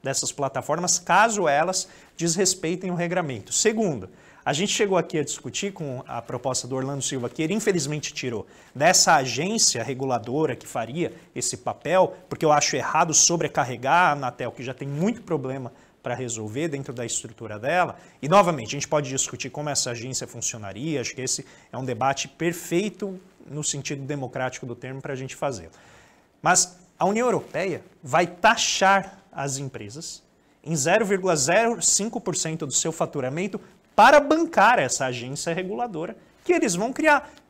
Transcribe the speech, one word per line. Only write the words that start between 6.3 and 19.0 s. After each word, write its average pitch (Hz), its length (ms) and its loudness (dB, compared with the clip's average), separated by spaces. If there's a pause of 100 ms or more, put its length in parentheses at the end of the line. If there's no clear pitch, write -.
do 131 80 -4
Orlando 135 260 -4
Silva, 123 260 -4
que - 140 -6
ele 160 140 0
infelizmente 156 580 -2
tirou 113 320 -6 (300)
dessa 165 400 6
agência 131 680 0
reguladora 127 720 -2
que - 120 -18
faria 127 440 -4 (240)
esse 120 220 -6
papel, 175 580 0 (140)
porque - 160 -4
eu 151 60 6
acho 147 240 2
errado 156 360 2
sobrecarregar 147 1000 2
a - 20 2
Anatel, 127 400 -4
que - 100 -16
já 123 100 -8
tem 139 160 -8
muito 175 360 -2
problema 131 500 -4 (300)
pra 123 100 -4
resolver 117 540 -4
dentro 139 260 -6
da 117 100 -8
estrutura 107 540 -8
dela. 147 400 0 (240)
E, 135 80 -4
novamente, 170 380 4
a - 60 -8
gente 143 140 -6
pode 143 220 0